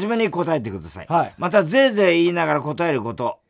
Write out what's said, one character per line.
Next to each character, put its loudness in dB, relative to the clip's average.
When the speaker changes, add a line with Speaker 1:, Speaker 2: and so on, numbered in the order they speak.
Speaker 1:
面 -2
目 2
に -2
答 -2
え 0
て -8
く -10
だ -16
さ -16
い。 -16
Speaker 2:
は 0
い。 -10
Speaker 1:
ま -4
た、 4
ぜ 4
い 4
ぜ 4
い 4
言 0
い -
な -2
が 0
ら 0
答 -4
え 0
る -2
こ -6
と。 -6